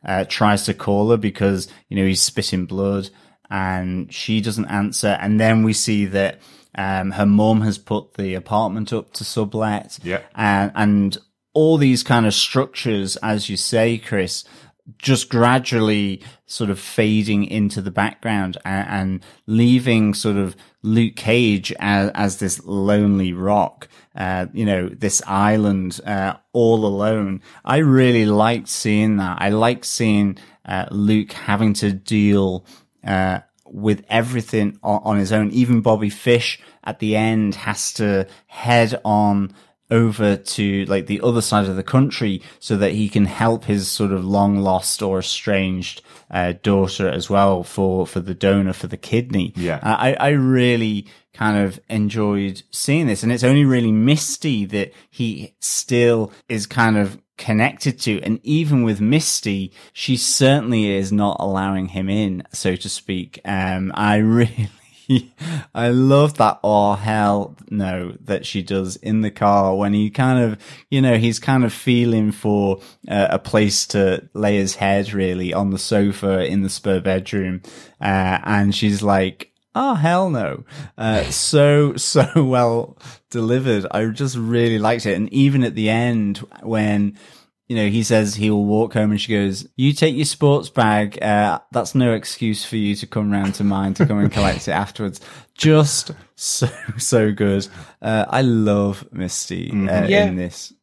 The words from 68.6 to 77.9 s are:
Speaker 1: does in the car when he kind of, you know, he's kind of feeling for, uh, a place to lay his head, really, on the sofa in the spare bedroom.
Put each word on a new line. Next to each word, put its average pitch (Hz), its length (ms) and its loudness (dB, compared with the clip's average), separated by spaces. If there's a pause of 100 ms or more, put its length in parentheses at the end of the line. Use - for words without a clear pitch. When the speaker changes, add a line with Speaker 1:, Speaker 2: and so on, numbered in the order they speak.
Speaker 1:
does 95 340 -4
in 110 260 -2
the 104 100 0
car 101 420 4
when 101 180 0
he 104 180 0
kind 127 320 2 (100)
of, 104 60 -8 (320)
you 135 120 2
know, 120 160 4
he's 113 200 0
kind 131 260 2
of 110 80 0
feeling 117 600 2
for, 101 480 0 (280)
uh, 101 220 0
a 85 80 0
place - 500 0
to 98 440 0
lay 104 240 0
his 98 200 -2
head, 101 360 0
really, 92 400 -2
on 98 180 -2
the 95 80 -4
sofa 98 680 0
in 98 160 -2
the 95 80 -2
spare 95 300 -2
bedroom. 95 600 -4 (380)